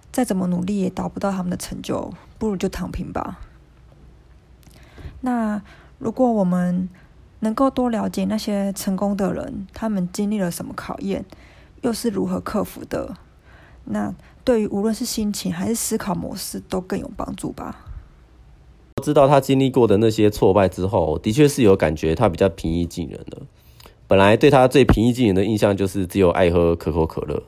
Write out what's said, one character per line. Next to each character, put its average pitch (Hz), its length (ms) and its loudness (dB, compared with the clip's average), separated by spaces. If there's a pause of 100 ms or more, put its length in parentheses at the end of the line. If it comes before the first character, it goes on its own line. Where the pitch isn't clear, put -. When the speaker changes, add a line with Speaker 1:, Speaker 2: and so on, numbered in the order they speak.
(120)
Speaker 1:
再 254 120 0
怎 214 140 -2
么 185 100 -2
努 180 160 0
力 202 160 -2
也 185 100 0
达 180 200 -6
不 180 100 -12
到 196 120 -2
他 190 120 -4
们 180 60 -4
的 180 80 -4
成 185 240 -10
就， - 320 -6 (260)
不 220 80 -2
如 208 80 -2
就 185 140 -2
躺 185 200 -8
平 - 220 -8
吧。 - 300 -8 (1800)
那 220 400 -2 (360)
如 226 140 -6
果 247 200 2
我 214 120 2
们 180 440 0 (520)
能 220 160 -2
够 269 140 2
多 254 200 0
了 208 180 -2
解 190 180 -2
那 208 120 -2
些 202 360 -2
成 190 220 -4
功 202 220 -2
的 185 160 0
人， 190 400 -8
他 226 160 -6
们 190 240 -2
经 208 160 -2
历 214 80 -2
了 180 140 -2
什 - 120 -8
么 - 120 -12
考 - 240 -10
验， 196 260 -6 (560)
又 240 100 -2
是 233 180 -2
如 190 180 -4
何 180 120 -4
克 - 240 -4
服 - 220 -12
的， - 320 -8 (680)
那 208 280 -6 (300)
对 233 180 2
于 208 60 -2
无 202 160 -2
论 220 100 0
是 214 100 -6
心 214 300 -4
情 185 180 -6
还 180 160 -4
是 226 60 0
思 226 240 -4
考 202 160 -4
模 170 220 -8
式 190 240 -10
都 190 200 -6
更 185 200 -6
有 - 180 -10
帮 - 180 -8
助 - 160 -8
吧。 - 340 -14 (1160)
Speaker 2:
知 147 140 0
道 143 120 8
他 139 140 6
经 135 180 2
历 135 120 2
过 123 160 6
的 101 100 6
那 113 120 4
些 107 200 4
挫 101 240 4
败 95 160 4
之 90 160 -4
后， 87 320 0
的 - 140 -2
确 143 160 6
是 139 160 2
有 98 120 8
感 80 200 0
觉 78 180 0
他 110 160 2
比 82 80 -6
较 98 120 4
平 - 220 -6
易 85 140 0
近 82 240 -8
人 - 100 -14 (120)
了。 - 100 -16 (640)
本 98 120 6
来 101 180 6
对 139 140 6
他 131 160 6
最 127 180 6
平 107 220 2
易 123 40 2
近 120 140 0
人 95 100 4
的 98 80 2
印 107 140 0
象 104 180 2
就 95 120 -2
是 95 180 -4
只 92 140 -2
有 90 100 6
爱 87 220 2
喝 85 240 4
可 82 160 -6
口 80 160 0
可 - 140 -8
乐， 73 260 -6